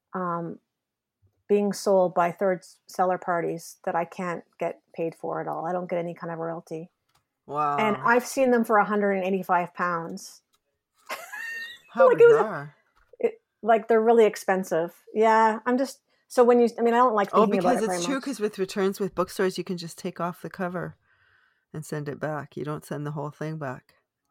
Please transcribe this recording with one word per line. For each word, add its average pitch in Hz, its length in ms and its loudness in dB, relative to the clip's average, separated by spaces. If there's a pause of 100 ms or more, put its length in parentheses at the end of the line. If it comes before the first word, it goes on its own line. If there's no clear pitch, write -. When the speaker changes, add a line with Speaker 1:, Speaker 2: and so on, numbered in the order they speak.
(140)
Speaker 1:
um, 170 460 -6 (880)
being 202 260 2
sold 185 420 2
by 175 160 2
third 185 280 -2
s-, - 180 -20 (100)
seller 185 300 0
parties 170 680 -6
that 180 100 -4
I 170 100 -2
can't 175 380 -8 (160)
get - 220 -6 (140)
paid 165 200 -6
for 160 260 -8
at 156 60 -8
all. 156 200 -8
I 180 60 -4
don't 180 160 -6
get 175 100 -2
any 170 160 -8
kind 170 180 -12
of 160 60 -10
royalty. 165 520 -10 (560)
Speaker 2:
Wow. 147 300 -2
Speaker 1:
And 214 280 0
I've 240 220 2
seen 262 240 0
them 233 140 2
for 220 120 2
a 202 80 4
hundred 202 280 0
and 185 120 -2
eighty-five 185 500 -2
pounds. 170 680 -6 (680)
<laughs> - 800 -12
Speaker 2:
How 508 220 4
Speaker 1:
Like, 480 120 4
it 466 60 12
was 466 100 8
a 208 80 2
Speaker 2:
bizarre. 151 300 -10 (520)
Speaker 1:
it, - 140 -6 (220)
like, 220 240 4
they're 226 140 4
really 226 240 6
expensive. 185 680 0 (180)
Yeah, 220 520 4
I'm 247 120 0
just, 262 240 -4 (280)
so 247 140 4
when 240 180 6
you, 233 80 4 (100)
I 233 40 0
mean, 233 100 2
I 233 40 2
don't 247 180 4
like 202 160 0
Speaker 2:
Oh, 208 140 4
Speaker 1:
thinking 202 140 0
about 180 160 2
Speaker 2:
because 185 40 -2
Speaker 1:
it 214 40 -2
Speaker 2:
it's - 20 0
Speaker 1:
very 180 180 -2
Speaker 2:
true, 269 160 -2
Speaker 1:
much. - 20 -6
Speaker 2:
'cause 277 180 -8
with 208 180 -4
returns 196 420 -2
with 196 140 -4
bookstores, 185 440 -2
you 180 60 -6
can 180 140 -6
just 170 200 -12
take - 220 -10
off 170 220 -8
the 165 80 -12
cover 175 480 -8 (760)
and 156 120 -12
send 151 240 -8
it 131 100 -10
back. 147 380 -8
You 143 80 -8
don't 151 200 -8
send 143 220 -10
the 151 40 -6
whole 147 200 -8
thing 156 280 -10
back. 139 360 -12 (360)